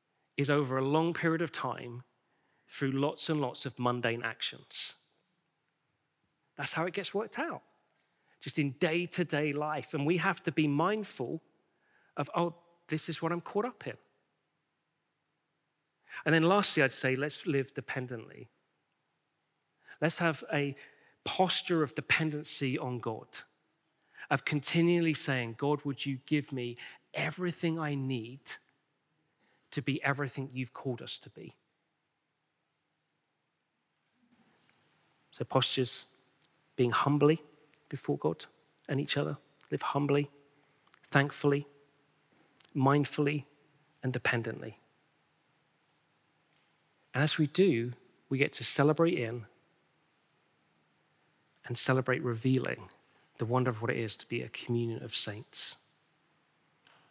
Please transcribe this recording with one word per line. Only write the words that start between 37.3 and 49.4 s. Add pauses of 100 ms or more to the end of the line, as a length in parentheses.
before
God (420)
and
each
other, (340)
live
humbly, (800)
thankfully, (1080)
mindfully, (580)
and
dependently. (2250)
And
as
we
do, (340)
we
get
to
celebrate
in (2250)